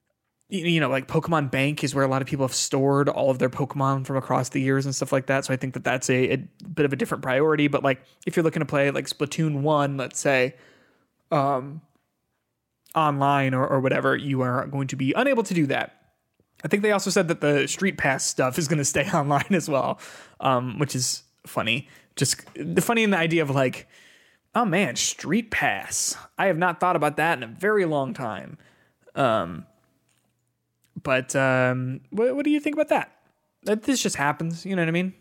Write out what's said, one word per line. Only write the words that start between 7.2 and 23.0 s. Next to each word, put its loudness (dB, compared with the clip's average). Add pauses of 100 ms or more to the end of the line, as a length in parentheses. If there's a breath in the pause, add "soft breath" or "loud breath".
priority. 2
But, 0
like, 0 (200 soft breath)
if -6
you're 4
looking 0
to -2
play, 2
like, -4
Splatoon -2
one, 2
let's -6
say, 2 (800 soft breath)
um, 0 (1120)
online 2
or, 0
or 2
whatever, 2
you -2
are 0
going -4
to -8
be 0
unable 2
to -6
do 2
that. -2 (640)
I -6
think 2
they 4
also 0
said 2
that -2
the 2
Street -2
Pass 0
stuff 0
is 0
gonna 2
stay 0
<laughs> 0
online 2
as 2
well, 0 (420 loud breath)
um, 0
which -2
is -4 (240)
funny. -2 (280 loud breath)
Just -2 (100)
the -2
funny 0